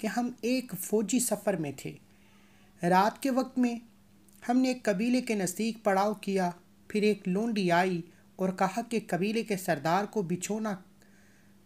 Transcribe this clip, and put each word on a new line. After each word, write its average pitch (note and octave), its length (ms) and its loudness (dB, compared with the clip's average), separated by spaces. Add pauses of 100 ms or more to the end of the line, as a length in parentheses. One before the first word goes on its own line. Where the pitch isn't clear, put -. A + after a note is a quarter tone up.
कि G#3+ 80 -2
हम B3 280 -2 (100)
एक B3 300 0
फ़ौजी A3+ 460 0
सफ़र G3 360 0
में C#3+ 180 -4
थे। D3+ 220 -12 (840)
रात F#3 360 4
के C4+ 140 0
वक्त B3+ 260 -2
में A#3 240 0 (600)
हमने B3+ 280 2
एक B3+ 140 -6
कबीले A#3 380 0
के A#3 140 -2
नज़दीक G#3+ 480 -2
पड़ाव G3+ 300 2 (100)
किया। F#3 300 0 (360)
फिर G#3 140 0
एक G3+ 240 2
लोंडी G3+ 420 0
आई F3 340 2 (340)
और F#3 140 0
कहा F#3+ 320 -2
कि A3+ 180 -2
कबीले G#3 400 -2
के G#3 160 -4
सरदार E3+ 480 0
को G3+ 180 -4
बिछोना, G3 600 -4 (800)